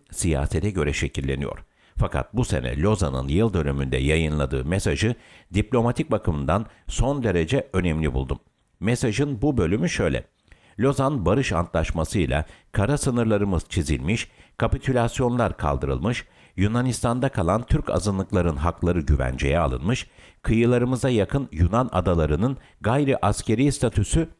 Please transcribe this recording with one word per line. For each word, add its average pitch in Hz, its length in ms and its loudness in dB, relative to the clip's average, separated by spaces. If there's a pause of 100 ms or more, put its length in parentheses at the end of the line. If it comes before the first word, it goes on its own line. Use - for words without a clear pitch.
(120)
siyasete 80 580 0
göre 76 240 -2
şekilleniyor. 67 720 -4 (320)
Fakat - 360 -2
bu 123 120 0
sene 64 360 -2
Lozan'ın 73 460 0
yıl 98 260 2
dönümünde 69 440 -2
yayınladığı 71 680 0
mesajı 98 500 0 (380)
diplomatik 117 580 0
bakımdan 87 540 0 (220)
son 135 360 -2
derece 87 500 0
önemli 80 400 0
buldum. 65 260 -2 (400)
Mesajın 117 640 0
bu 139 160 2
bölümü 107 320 2
şöyle: 73 340 -2 (560)
"Lozan 135 460 0
Barış 117 280 2
Antlaşması'yla 80 920 0 (260)
kara 117 260 2
sınırlarımız 104 720 0
çizilmiş, 73 600 -2 (280)
kapitülasyonlar 120 1000 0
kaldırılmış, 69 680 -2 (320)
Yunanistan'da 120 720 0
kalan 98 340 0
Türk - 260 0
azınlıkların 92 640 0
hakları 85 460 0
güvenceye 67 580 0
alınmış, 73 480 -2 (340)
kıyılarımıza 120 680 2
yakın 120 420 0
Yunan 90 400 2
adalarının 90 640 2 (240)
gayri 135 360 2
askeri 117 540 0
statüsü 131 580 0 (100)